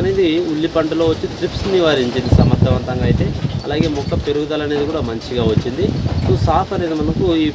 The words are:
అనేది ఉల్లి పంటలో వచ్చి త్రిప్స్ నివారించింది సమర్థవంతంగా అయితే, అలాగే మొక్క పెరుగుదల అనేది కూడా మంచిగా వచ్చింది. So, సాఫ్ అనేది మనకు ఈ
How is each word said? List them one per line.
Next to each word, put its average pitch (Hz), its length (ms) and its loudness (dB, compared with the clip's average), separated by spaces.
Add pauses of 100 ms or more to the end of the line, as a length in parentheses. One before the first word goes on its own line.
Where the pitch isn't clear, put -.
అనేది 190 260 2 (240)
ఉల్లి 156 240 -2
పంటలో 160 340 0
వచ్చి 180 240 -2
త్రిప్స్ - 400 -4
నివారించింది 131 640 2
సమర్థవంతంగా 127 680 2
అయితే, - 160 2 (400)
అలాగే 156 220 0 (100)
మొక్క 143 160 -4 (120)
పెరుగుదల 151 400 -2
అనేది 147 240 -2
కూడా 156 200 -4
మంచిగా 117 420 -4
వచ్చింది. 127 340 -2 (400)
So, - 80 2 (140)
సాఫ్ 175 280 2
అనేది 170 260 -2
మనకు 156 240 0 (180)
ఈ 156 120 2